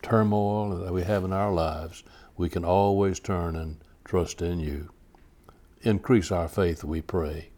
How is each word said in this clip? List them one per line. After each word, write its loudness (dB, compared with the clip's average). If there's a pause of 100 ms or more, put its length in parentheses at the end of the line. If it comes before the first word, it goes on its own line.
turmoil 2
that -4
we 0
have 2
in -2
our 2
lives, -2 (340)
we 0
can -4
always 2
turn -2
and -6 (260)
trust -2
in -2
you. -6 (920)
Increase 2
our 0
faith, 0
we -4
pray. -4